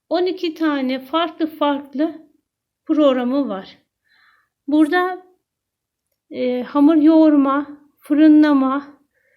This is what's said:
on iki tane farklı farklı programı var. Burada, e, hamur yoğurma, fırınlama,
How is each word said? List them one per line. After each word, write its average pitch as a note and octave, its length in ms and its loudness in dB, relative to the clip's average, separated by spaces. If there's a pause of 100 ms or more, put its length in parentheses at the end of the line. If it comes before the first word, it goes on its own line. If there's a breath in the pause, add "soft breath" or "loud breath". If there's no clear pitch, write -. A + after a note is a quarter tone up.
on F4 180 -2
iki F4 280 -6
tane C4+ 460 -4
farklı D#4+ 460 -6
farklı D4 800 -6 (560)
programı C4+ 640 -2
var. F#3+ 300 -14 (880)
Burada, F4+ 600 -2 (1040)
e, B3 320 -6
hamur D4 340 2
yoğurma, D4 840 2 (180)
fırınlama, D4 1000 2 (360)